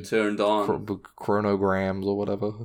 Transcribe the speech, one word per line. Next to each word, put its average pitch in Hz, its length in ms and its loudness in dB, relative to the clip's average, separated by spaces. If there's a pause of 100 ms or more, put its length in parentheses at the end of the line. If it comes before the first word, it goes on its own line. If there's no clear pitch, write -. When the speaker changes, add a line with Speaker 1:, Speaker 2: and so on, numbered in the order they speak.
Speaker 1:
see - 60 -16
Speaker 2:
turned 104 300 0
on. 104 280 2
Speaker 1:
chro-, 101 340 -4 (140)
chronograms 98 920 0
or 101 100 2
whatever. 101 360 -2 (120)